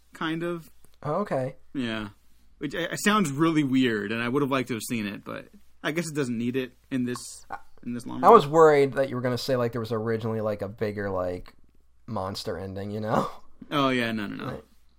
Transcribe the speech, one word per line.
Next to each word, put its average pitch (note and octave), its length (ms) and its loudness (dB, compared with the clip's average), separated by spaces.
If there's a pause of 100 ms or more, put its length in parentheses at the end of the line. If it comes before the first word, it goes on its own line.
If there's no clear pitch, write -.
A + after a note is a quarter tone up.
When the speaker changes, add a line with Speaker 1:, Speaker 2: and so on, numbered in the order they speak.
(140)
Speaker 1:
kind E3 280 -6
of. E3+ 300 -8 (320)
Speaker 2:
Oh, D3+ 140 -4
okay. D3 400 -4 (180)
Speaker 1:
Yeah. A2 340 -4 (480)
Which, D3 160 -8
I, F#3 60 -4 (140)
it D3+ 100 -8
sounds G#3 280 4
really D#3 320 2
weird, A#2+ 480 2
and A#2 120 -2
I A#2+ 60 -2
would C#3 120 0
have C#3 100 0
liked C3 180 0
to B2+ 60 -4
have G#2+ 140 -6
seen A2+ 160 -2
it, G2+ 180 -8
but - 260 -12 (340)
I E3 80 -2
guess E3 160 -2
it D3+ 80 -8
doesn't B2 220 0
need A#2+ 180 -2
it B2+ 160 -4 (180)
in B2+ 160 -2
this, A#2+ 120 -4 (680)
in A#2+ 80 -6
this A#2+ 120 -8
long B2 180 -6
Speaker 2:
I F3+ 60 8
was G#3+ 160 10
Speaker 1:
run. C#3+ 80 -4
Speaker 2:
worried D3 400 8
that C3+ 160 0
you B2 60 -4
were B2 60 -2
gonna B2 160 0
say, C3 180 0
like, A#2+ 180 0
there A#2+ 80 -4
was A2 100 -4
originally, A2 500 -2
like, G#2+ 200 -2
a G2 60 -6
bigger, G#2 420 -4
like, F2+ 440 -4 (540)
monster G2+ 500 -4
ending, G2 340 -8
you G#2+ 100 -6
know? A2 280 0 (400)
Speaker 1:
Oh, C#3 200 2
yeah, A#2+ 220 0
no, A2 160 -4
no, G#2 80 -8
no. F#2+ 100 -8
Speaker 2:
Like, - 200 -10 (340)